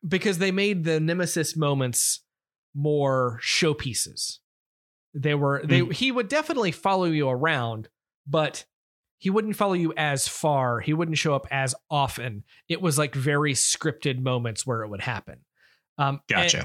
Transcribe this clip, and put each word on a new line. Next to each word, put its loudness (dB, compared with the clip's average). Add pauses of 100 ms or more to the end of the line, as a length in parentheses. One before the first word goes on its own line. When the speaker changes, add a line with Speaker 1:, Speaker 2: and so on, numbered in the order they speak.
Speaker 1:
Because 0
they 2
made 0
the 2
Nemesis 0
moments 0 (520)
more 2
showpieces. -2 (760)
They 0
were, 2
they, 4
Speaker 2:
Mm. -2
Speaker 1:
he 0
would 0
definitely 0
follow 0
you 2
around, 0 (380)
but 0 (540)
he -4
wouldn't 0
follow 2
you 2
as 0
far. 0
He 0
wouldn't 0
show 2
up -2
as 0 (160)
often. -2 (240)
It -2
was, 2
like, 0
very 2
scripted 0
moments -2
where -2
it -8
would -10
happen. -6 (580)
Um, 0 (100)
and, 4
Speaker 2:
Gotcha. 0